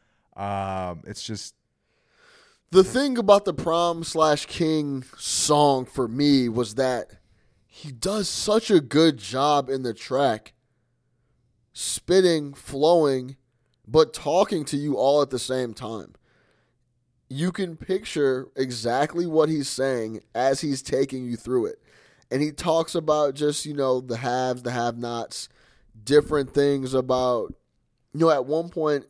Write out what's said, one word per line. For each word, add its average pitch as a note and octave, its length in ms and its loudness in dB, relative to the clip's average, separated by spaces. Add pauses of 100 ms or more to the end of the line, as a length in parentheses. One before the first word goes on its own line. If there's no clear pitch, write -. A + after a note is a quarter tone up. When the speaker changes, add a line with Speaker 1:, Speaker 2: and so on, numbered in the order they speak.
(360)
Speaker 1:
Um, F#2+ 680 -6
it's - 200 -14
just - 300 -12 (1200)
Speaker 2:
The F#3+ 80 10
thing B3+ 360 0
about G#3 260 6
the F3+ 100 -2
Prom E3+ 480 0
slash D#3 440 0
King D3 580 -2 (120)
song D3 680 2
for B2 240 -4
me C3+ 400 2
was A2 260 -4
that B2 440 -2 (480)
he - 260 -16
does F#3+ 360 -4
such G#3+ 400 0
a F#3+ 120 8
good D3 360 4
job C3+ 520 0
in C3+ 160 -4
the A#2 100 -4
track, C3 600 -2 (1160)
spitting, E3+ 800 0
flowing, C#3 840 2 (500)
but D3+ 260 4
talking E3+ 520 0
to C#3+ 120 -4
you C#3+ 200 -2
all C#3 260 4
at C3+ 80 0
the B2+ 80 -4
same B2+ 340 -4
time. G#2+ 420 -12 (1120)
You D#3 240 -4
can F3 240 -6
picture D3 800 -2
exactly C3 680 -2
what D#3 240 4
he's D3+ 200 -2
saying A#2+ 540 -4 (120)
as B2+ 280 0
he's C#3 200 -4
taking C3 440 -4
you A#2+ 100 -6
through A#2+ 300 -2
it. - 140 -12 (480)
And C3 140 -2
he D3+ 80 -2
talks E3 460 -2
about D3+ 380 2
just, D3 320 -2
you D3+ 80 -10
know, C3 260 0
the B2+ 160 -6
haves, B2+ 460 -2
the B2 100 -6
have-nots, A#2+ 760 -6 (540)
different C#3+ 500 2
things C#3 400 0
about, B2+ 640 0 (580)
you D3 80 -10
know, E3 100 6
at C3+ 160 2
one D#3+ 220 -2
point D3+ 420 -2